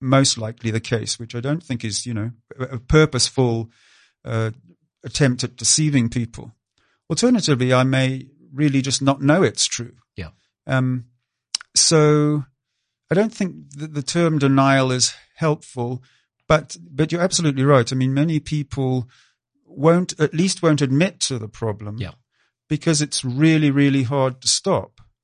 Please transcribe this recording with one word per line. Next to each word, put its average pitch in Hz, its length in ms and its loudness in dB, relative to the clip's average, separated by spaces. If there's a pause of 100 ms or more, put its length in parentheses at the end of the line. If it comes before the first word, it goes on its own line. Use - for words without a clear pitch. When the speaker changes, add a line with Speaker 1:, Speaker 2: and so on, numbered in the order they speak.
Speaker 1:
most 135 360 2
likely 113 340 -6
the 110 80 -2
case, - 380 -6
which 117 180 -14
I 120 40 -6
don't 143 240 -4
think 117 220 -8
is, 107 200 -6
you 120 80 -8
know, 110 180 -6 (280)
a, 131 40 -4
a 127 160 -8
purposeful, 123 920 0 (560)
uh, 113 260 -4 (520)
attempt 123 400 0
at - 120 -8
deceiving 139 540 0
people. 120 440 -8 (560)
Alternatively, 151 640 2
I 127 100 4
may 131 440 0 (240)
really 139 300 0
just 135 200 -2
not 139 200 0
know 151 220 4
it's - 220 0
true. - 280 -8 (220)
Speaker 2:
Yeah. 82 140 -12 (380)
Speaker 1:
Um, 127 380 -2 (720)
so 151 680 2 (640)
I 156 60 0
don't 214 180 0
think 147 440 -8
that 156 160 -14
the 147 100 -6
term 165 360 0
denial 135 520 4
is 127 220 -2 (220)
helpful, 131 680 -4 (440)
but, 151 320 0
but 160 320 -4
you're 170 100 -2
absolutely 160 420 0
right. 135 280 4
I 135 40 -4
mean, 131 180 0
many 151 260 0
people 131 680 -4 (580)
won't, 170 540 0
at 151 140 0
least 180 300 0
won't 151 180 4
admit 147 380 0
to - 180 -4
the 110 100 -8
problem 107 500 -8
Speaker 2:
Yeah. 95 140 -8 (560)
Speaker 1:
because 151 340 0
it's 143 240 -6
really, 151 460 2
really 139 320 2
hard 131 380 -2
to - 60 -6
stop. - 540 -2 (220)